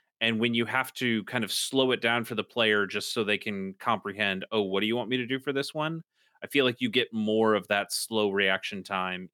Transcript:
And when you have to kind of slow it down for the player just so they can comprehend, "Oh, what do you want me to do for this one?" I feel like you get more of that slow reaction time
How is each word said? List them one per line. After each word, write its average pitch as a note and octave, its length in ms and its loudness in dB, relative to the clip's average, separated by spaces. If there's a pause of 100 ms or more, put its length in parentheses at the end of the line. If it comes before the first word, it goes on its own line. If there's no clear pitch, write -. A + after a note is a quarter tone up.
(220)
And A2+ 180 2
when A#2+ 140 2
you A#2 100 2
have B2+ 300 -2
to A2+ 300 0
kind A#2 200 -2
of F#2 80 -6
slow C3 380 2
it A#2+ 100 0
down A#2 240 2
for A#2 100 -10
the G#2 100 -2
player G#2+ 420 2
just G2 260 -4
so A#2+ 120 0
they G#2 120 2
can F#2+ 380 -6
comprehend, G2+ 800 -2
"Oh, A2 100 4
what G2 180 0
do G#2+ 60 2
you A2+ 100 0
want A2+ 140 -4
me B2+ 80 0
to B2 80 -4
do C3 120 -2
for C#3 140 -4
this C3+ 220 -4
one?" D#3+ 280 -4 (400)
I - 40 -10
feel C#3 180 2
like B2 160 0
you B2 80 0
get A#2 240 0
more A2 420 4
of G2+ 140 0
that G2+ 240 0
slow G#2+ 380 0
reaction G2 520 0
time F#2 520 -4